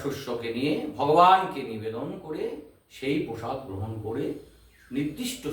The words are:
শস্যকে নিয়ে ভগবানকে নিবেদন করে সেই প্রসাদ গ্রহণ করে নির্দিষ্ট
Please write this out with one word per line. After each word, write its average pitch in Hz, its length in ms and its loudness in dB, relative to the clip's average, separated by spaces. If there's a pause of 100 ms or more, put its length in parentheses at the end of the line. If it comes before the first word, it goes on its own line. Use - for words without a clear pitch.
শস্যকে 117 540 -4
নিয়ে 143 180 2 (240)
ভগবানকে 160 640 8 (120)
নিবেদন 110 360 -6 (160)
করে 156 200 -4 (520)
সেই 139 200 0 (100)
প্রসাদ 120 320 -6 (100)
গ্রহণ 98 240 -6 (120)
করে 143 200 -4 (720)
নির্দিষ্ট - 460 -4 (100)